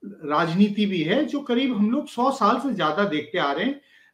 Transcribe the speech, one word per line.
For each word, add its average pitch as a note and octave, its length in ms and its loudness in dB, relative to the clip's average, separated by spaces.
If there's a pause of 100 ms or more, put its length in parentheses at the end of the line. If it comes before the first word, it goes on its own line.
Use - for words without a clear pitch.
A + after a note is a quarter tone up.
राजनीति E3+ 840 2
भी F3+ 160 -2
है, A3+ 220 2
जो - 160 -4
करीब B3 360 0
हम G#3 140 2
लोग C#4+ 180 -2
सौ B3+ 220 0
साल A#3 280 2
से C4 160 -4
ज्यादा E3 300 0
देखते D3+ 340 -4
आ C#3+ 140 0
रहे E3+ 120 -4
हैं। C#4+ 160 -4 (340)